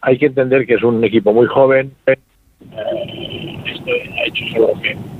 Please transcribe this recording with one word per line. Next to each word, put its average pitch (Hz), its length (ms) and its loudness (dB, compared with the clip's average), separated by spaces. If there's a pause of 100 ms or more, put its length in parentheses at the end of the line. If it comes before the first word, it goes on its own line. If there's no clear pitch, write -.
Hay 131 160 2
que 147 80 2
entender 131 400 2
que 120 80 2
es 104 100 2
un 117 200 2
equipo 104 280 2
muy 117 140 6
joven, 135 480 4 (140)
eh, 135 100 4 (1500)
esto - 260 -8 (280)
ha - 60 -2
hecho - 260 -6
solo - 300 -4
que - 160 -8 (220)